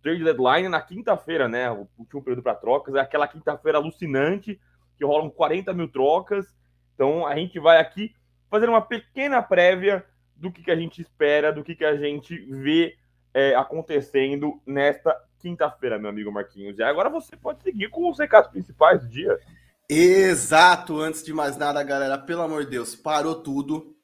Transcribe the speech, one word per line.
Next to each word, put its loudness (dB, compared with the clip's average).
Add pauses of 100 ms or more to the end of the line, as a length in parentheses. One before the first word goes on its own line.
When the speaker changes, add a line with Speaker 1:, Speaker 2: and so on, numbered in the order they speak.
Speaker 1:
Trade -4
deadline 2
na -2
quinta-feira, -4
né? -2
O -8 (100)
último -16
período -6
pra -2
trocas, -2
é 2
aquela -2
quinta-feira -4
alucinante, -4 (360)
que -6
rolam 0
quarenta -2
mil -6
trocas. 0 (480)
Então -2
a -4
gente -6
vai 8
aqui -6 (360)
fazer 2
uma 4
pequena -4
prévia 2 (320)
do -10
que, -20
que -6
a 2
gente -8
espera, 0
do -10
que, -12
que -4
a 2
gente -6
vê, 0 (400)
é, 4
acontecendo -2
nesta 0 (220)
quinta-feira, -4
meu -8
amigo -10
Marquinhos. -10
E -2
agora 0
você -8
pode -12
seguir -6
com -2
os -10
recados 4
principais 2
do -14
dia. -4 (500)
Speaker 2:
Exato! 4
Antes -6
de -14
mais -4
nada, -2
galera, -4
pelo -6
amor -4
de -10
Deus, -8
parou -4
tudo. -8